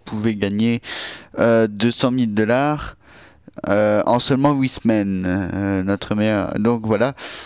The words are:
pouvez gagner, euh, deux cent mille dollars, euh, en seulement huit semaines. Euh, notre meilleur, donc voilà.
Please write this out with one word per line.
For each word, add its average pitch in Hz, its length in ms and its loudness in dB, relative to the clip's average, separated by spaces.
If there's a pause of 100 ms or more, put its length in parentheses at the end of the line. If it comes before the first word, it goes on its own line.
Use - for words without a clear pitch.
pouvez 110 300 -2
gagner, 104 480 0 (560)
euh, 113 260 4
deux 107 240 0
cent 123 220 0
mille 120 240 0
dollars, 131 640 0 (680)
euh, 104 380 2
en 120 140 2
seulement 139 340 2
huit 135 160 0
semaines. 98 560 0
Euh, 95 560 -2
notre 98 320 -2
meilleur, 107 460 0
donc 110 260 0
voilà. 110 300 0 (300)